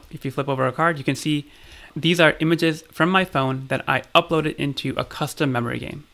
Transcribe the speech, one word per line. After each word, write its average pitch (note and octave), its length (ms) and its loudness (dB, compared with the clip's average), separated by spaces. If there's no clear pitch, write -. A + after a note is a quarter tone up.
if - 140 -16
you C3+ 60 -4
flip C3+ 180 -4
over C3 180 0
a B2+ 60 -2
card, D#3+ 240 0
you C3+ 80 -10
can C#3 120 0
see D3 340 -4
these E3 240 2
are D#3 220 6
images D#3+ 500 2
from D#3+ 200 2
my F#3+ 160 4
phone C3+ 400 -2
that C3 200 -4
I C3+ 180 0
uploaded D#3+ 420 2
into C#3 400 -4
a C3 80 -2
custom C#3+ 480 -4
memory A#2+ 260 -2
game. C#3 360 -10